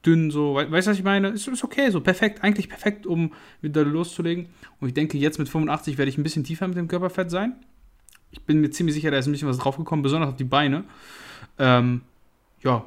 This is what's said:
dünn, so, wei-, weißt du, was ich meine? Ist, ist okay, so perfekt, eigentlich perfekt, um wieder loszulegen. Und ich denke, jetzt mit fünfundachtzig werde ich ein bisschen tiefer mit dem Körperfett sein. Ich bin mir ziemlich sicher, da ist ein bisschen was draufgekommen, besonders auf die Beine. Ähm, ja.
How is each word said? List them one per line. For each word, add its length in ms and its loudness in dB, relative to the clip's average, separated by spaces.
dünn, 260 4
so, 240 0
wei-, 160 0
weißt 160 2
du, 40 4
was 60 2
ich 60 -4
meine? 260 2
Ist, 180 -6
ist 160 -4
okay, 280 2
so 100 0
perfekt, 420 0
eigentlich 260 0
perfekt, 360 -6
um 280 -2
wieder 240 2
loszulegen. 600 -4
Und 80 -4
ich 60 -2
denke, 240 0
jetzt 200 0
mit 100 -2
fünfundachtzig 500 -2
werde 120 2
ich 80 -4
ein 60 -2
bisschen 200 -4
tiefer 240 -6
mit 80 -4
dem 120 -4
Körperfett 420 -4
sein. 260 -2
Ich 100 -20
bin 200 4
mir 100 2
ziemlich 240 0
sicher, 160 -2
da 60 0
ist 100 0
ein 60 0
bisschen 160 -2
was 80 0
draufgekommen, 460 -2
besonders 260 0
auf 80 -8
die 80 -4
Beine. 400 2
Ähm, 420 4
ja. 260 2